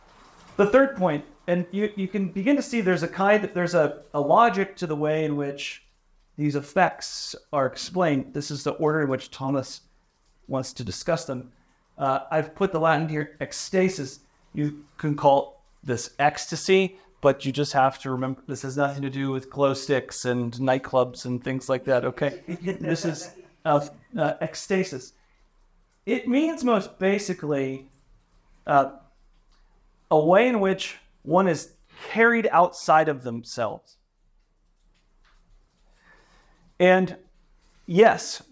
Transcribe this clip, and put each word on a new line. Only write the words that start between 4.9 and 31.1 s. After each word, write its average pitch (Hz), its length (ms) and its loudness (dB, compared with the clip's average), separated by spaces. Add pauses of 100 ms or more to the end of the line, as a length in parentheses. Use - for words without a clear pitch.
way 151 300 0
in 147 100 -2
which 143 480 -8 (540)
these 147 180 0
effects - 800 -2 (160)
are 139 140 0
explained. 156 680 -2
This 147 180 -6
is 139 120 -8
the 143 80 -2
order 156 300 0
in 143 80 0
which 131 220 -6
Thomas 135 500 -6 (640)
wants 131 260 -6
to 127 100 -10
discuss 160 420 -4
them. 127 260 -10 (460)
Uh, 135 220 0 (100)
I've 156 240 -2
put 196 180 -2
the 160 80 -2
Latin 160 300 2
here, 151 320 -6
ecstasis. 180 800 -4 (340)
You 147 320 -6 (120)
can 147 180 -2
call 139 480 2 (200)
this 120 360 -6
ecstasy, 185 760 0 (240)
but 139 240 2
you 135 60 -2
just 143 220 -4
have 131 260 2
to 135 120 -8
remember 131 360 -4
this 131 140 -8
has 135 160 -8
nothing 139 240 -2
to 139 80 -4
do 135 220 -4
with 131 180 -6
glow 139 240 2
sticks - 520 -4
and 123 280 0
nightclubs 131 720 0
and 123 180 -6
things 131 260 -6
like 127 160 -2
that, 131 200 2
okay? 139 400 -4
<laughs> 170 160 -10
This 170 440 -4
is, 156 260 -6 (340)
uh, 147 220 2 (300)
uh, 151 240 0
ecstasis. 170 720 -4 (920)
It - 220 -2
means 294 360 0
most 233 360 0
basically, 151 880 -2 (800)
uh, 139 240 4 (1200)
a 156 80 6
way 185 280 6
in 247 120 0
which 190 380 -2 (260)